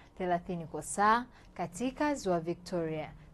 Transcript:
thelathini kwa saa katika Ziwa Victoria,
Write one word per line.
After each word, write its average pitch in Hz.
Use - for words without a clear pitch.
thelathini 175
kwa 156
saa 220
katika 254
Ziwa 180
Victoria, 160